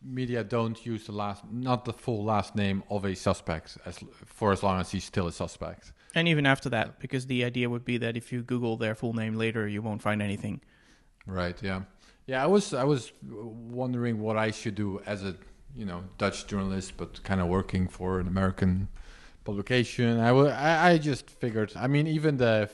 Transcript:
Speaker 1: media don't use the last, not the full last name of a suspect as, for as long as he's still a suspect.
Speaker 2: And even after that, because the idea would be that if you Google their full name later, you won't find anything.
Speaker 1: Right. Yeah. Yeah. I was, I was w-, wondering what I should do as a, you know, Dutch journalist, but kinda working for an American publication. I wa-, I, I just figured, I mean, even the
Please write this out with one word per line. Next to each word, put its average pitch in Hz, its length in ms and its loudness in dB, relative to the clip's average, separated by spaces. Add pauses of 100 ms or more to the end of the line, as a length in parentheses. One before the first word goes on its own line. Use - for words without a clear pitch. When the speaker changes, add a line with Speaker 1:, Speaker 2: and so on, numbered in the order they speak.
Speaker 1:
media 127 400 -4
don't 113 420 -2
use 113 200 -6
the 107 80 -10
last, 101 360 -4
not 123 360 -2
the 117 80 -4
full 107 320 -4
last 107 280 2
name 98 360 2
of 101 160 -2
a 95 100 0
suspect - 680 -2
as, 87 120 -10 (280)
for - 260 0
as 92 100 2
long 92 200 2
as 87 100 -6
he's 92 140 -4
still 90 220 -2
a 85 40 -4
suspect. - 640 -10 (220)
Speaker 2:
And 170 120 2
even 151 180 4
after 135 220 2
that, 120 320 -2
because 131 280 -6
the 123 180 0
idea 123 240 0
would 120 160 -6
be 123 140 0
that 117 180 -4
if 117 160 -8
you 123 100 -4
Google 120 320 -2
their 110 180 -2
full 113 200 -4
name 110 220 -2
later, 110 340 0
you 104 120 -4
won't 107 200 -4
find 104 200 0
anything. 101 380 -4 (680)
Speaker 1:
Right. 90 380 -4
Yeah. 95 200 -4 (420)
Yeah. 131 180 0
I - 20 2
was, 196 300 4
I 127 80 2
was 139 280 0 (160)
w-, 113 200 -12
wondering 120 720 -4
what 110 180 0
I 110 140 2
should 104 240 -6
do 98 320 -2
as 98 160 -4
a, 95 120 -4 (400)
you 113 100 -8
know, 87 180 -6 (160)
Dutch 98 260 0
journalist, 95 500 -2
but - 280 -10
kinda 95 200 2
working 92 440 2
for 92 320 -2
an 90 80 -2
American 92 600 2 (560)
publication. 117 760 2
I 117 120 6
wa-, 139 140 8
I, 156 460 6
I 170 80 8
just 147 280 -2
figured, 110 480 -2
I 120 120 -2
mean, 143 180 4
even 156 320 2
the 110 360 4